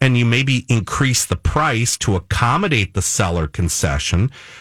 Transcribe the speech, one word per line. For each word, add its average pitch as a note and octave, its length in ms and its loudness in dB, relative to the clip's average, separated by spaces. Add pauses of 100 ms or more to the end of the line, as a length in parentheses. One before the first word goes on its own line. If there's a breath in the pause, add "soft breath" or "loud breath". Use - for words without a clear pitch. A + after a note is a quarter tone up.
and B2+ 180 4
you A#2+ 80 2
maybe B2+ 420 2
increase A#2+ 560 0
the - 120 -4
price C3+ 640 0
to G2 180 0
accommodate B2 800 0
the F#2+ 80 -2
seller E2+ 440 -2
concession, E2+ 880 -2 (280 loud breath)